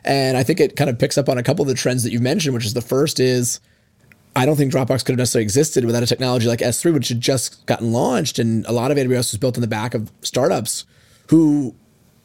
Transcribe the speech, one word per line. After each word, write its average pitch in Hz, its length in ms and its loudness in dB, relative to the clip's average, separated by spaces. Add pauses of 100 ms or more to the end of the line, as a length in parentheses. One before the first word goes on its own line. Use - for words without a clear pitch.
and 135 320 0
I 127 80 2
think - 160 0
it 143 160 2
kind 143 140 2
of 120 100 -4
picks 123 180 0
up 135 120 0
on 131 80 2
a 123 60 -4
couple 147 200 0
of 143 60 -2
the 127 60 0
trends 127 280 -2
that 113 80 -4
you've 117 120 0
mentioned, 143 320 0
which 117 100 -4
is 101 80 -4
the 120 80 -2
first 131 400 0
is 123 400 0 (760)
I 131 100 2
don't 151 100 2
think 139 180 2
Dropbox 131 320 0
could 135 80 0
have 123 60 0
necessarily 117 240 0
existed 123 420 0
without 117 160 0
a 120 60 0
technology 123 400 0
like 120 140 0
S 117 200 -2
three, 170 100 2
which 143 180 0
had 120 120 -4
just - 460 -2
gotten 117 240 -2
launched, 160 480 0
and 113 260 0
a 110 60 -4
lot 120 180 0
of 143 80 2
A 139 60 0
W 127 140 0
S 120 140 -2
was 104 80 -8
built 123 180 -2
on 120 40 -2
the 120 60 -2
back 113 260 -4
of 110 180 -6 (100)
startups 131 640 -2 (420)
who 147 480 4 (500)